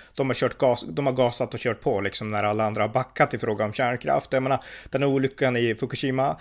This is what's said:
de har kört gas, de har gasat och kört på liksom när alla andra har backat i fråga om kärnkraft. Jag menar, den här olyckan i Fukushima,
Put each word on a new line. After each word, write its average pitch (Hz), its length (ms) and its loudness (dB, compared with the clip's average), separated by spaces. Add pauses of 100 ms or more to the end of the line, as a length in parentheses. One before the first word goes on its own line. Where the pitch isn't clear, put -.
(180)
de 139 100 0
har 127 60 0
kört - 240 0
gas, 123 300 2
de 143 180 -4
har 131 80 2
gasat 120 400 0
och 117 60 -8
kört 113 220 -2
på 113 200 0
liksom 104 260 -4
när 107 160 -2
alla 107 200 2
andra 107 180 0
har 107 80 2
backat 131 440 0
i 120 40 -2
fråga 107 280 -2
om 107 80 -4
kärnkraft. 135 600 0
Jag 131 100 2
menar, 135 160 2 (300)
den 135 140 0
här 143 60 4
olyckan 135 480 2
i 117 180 2
Fukushima, 135 640 -2